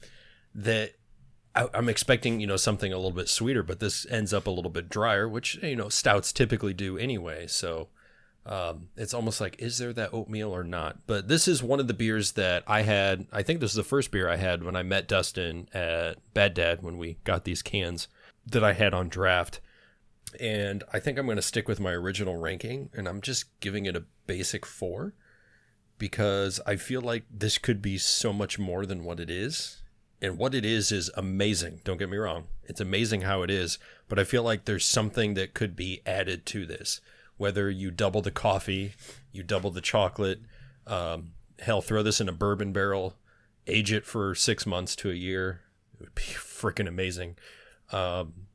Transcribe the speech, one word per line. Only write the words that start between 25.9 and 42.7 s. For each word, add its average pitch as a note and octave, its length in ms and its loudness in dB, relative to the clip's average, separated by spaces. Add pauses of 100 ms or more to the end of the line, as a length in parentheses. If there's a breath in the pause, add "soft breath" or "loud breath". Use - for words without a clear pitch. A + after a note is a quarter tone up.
because G2 680 0
I G#2 100 2
feel B2+ 260 -4
like A#2 300 -2
this G#2+ 260 0
could G#2+ 240 2
be G2 160 -2
so - 340 2
much G2+ 280 -2
more F#2+ 260 -2
than F#2 180 -6
what E2+ 160 -6
it E2+ 100 -6
is. G#2 520 -4 (400)
And F#2 160 -2
what C3 160 0
it A#2+ 120 0
is A2 260 4
is F#2 240 0
amazing. F#2+ 720 0
Don't F#2 120 -2
get F#2+ 120 -4
me G2 80 -4
wrong. E2+ 300 -4 (180)
It's - 160 -8
amazing G2+ 400 2
how F#2+ 200 2
it F2+ 80 -2
is. F#2 280 0 (320 loud breath)
But G2+ 100 2
I F#2+ 60 6
feel A#2+ 180 2
like A2+ 220 0
there's G2 200 0
something G#2+ 500 2
that F#2+ 180 -2
could F#2+ 240 -2
be F#2 280 -6
added F#2+ 420 -2
to G2 180 -4
this. - 340 -6 (380 loud breath)
Whether G2+ 320 2
you F#2+ 200 -2
double F#2+ 320 2
the G2 100 -2
coffee, G2 600 0 (380 loud breath)
you F#2+ 120 -12
double F#2+ 280 0
the F2+ 80 -6
chocolate, F#2+ 640 2 (460 loud breath)
um, E2 440 -4 (280)
hell, G#2 220 2
throw G#2+ 220 2
this G#2+ 160 4
in G2+ 80 0
a F2+ 60 -4
bourbon G2+ 400 0